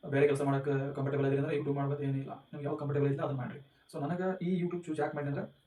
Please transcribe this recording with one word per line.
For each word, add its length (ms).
ಬೇರೆ 160
ಕೆಲಸ 160
ಮಾಡಕ್ಕೆ 520
ಕಂಫರ್ಟಬಲ್ 320
ಆಗಿಲ್ಲ 160
ಅಂದ್ರೆ 160
YouTube 180
ಮಾಡ್ಬೇಕು 260
ಏನಿಲ್ಲ, 320
ನಿಮ್ಗೆ 300
ಯಾವ್ದು 140
ಕಂಫರ್ಟಬಲ್ 280
ಐತಿಲ್ಲ 180
ಅದನ್ನ 140
ಮಾಡ್ರಿ. 200
So 80
ನನಗೆ 440
ಈ 180
YouTube 220
ಚೂಸ್ 160
ಯಾಕೆ 160
ಮಾಡಿದೆ 240
ಅಂದ್ರೆ 140